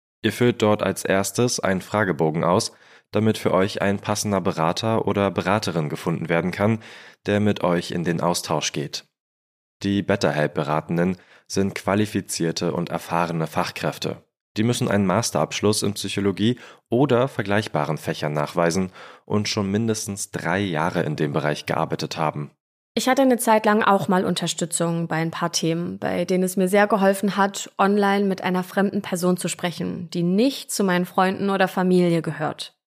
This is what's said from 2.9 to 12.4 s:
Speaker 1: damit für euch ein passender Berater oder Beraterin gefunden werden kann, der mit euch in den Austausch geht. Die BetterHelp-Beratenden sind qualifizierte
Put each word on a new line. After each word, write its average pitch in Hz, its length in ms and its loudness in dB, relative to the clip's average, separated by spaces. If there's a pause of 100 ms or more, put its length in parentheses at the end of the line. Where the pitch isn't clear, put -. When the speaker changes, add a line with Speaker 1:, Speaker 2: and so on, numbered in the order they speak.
Speaker 1:
damit 107 260 2
für - 160 0
euch 95 280 2
ein 98 180 0
passender 101 420 -2
Berater 87 640 0
oder 98 240 2
Beraterin 87 580 0
gefunden 80 420 -4
werden 85 220 2
kann, 107 280 0 (480)
der 101 120 2
mit 104 240 0
euch 87 280 0
in 85 120 -2
den 82 180 0
Austausch 82 500 0
geht. - 340 -8 (800)
Die 101 180 2
BetterHelp-Beratenden 87 1160 0 (300)
sind 98 280 -2
qualifizierte 92 960 -2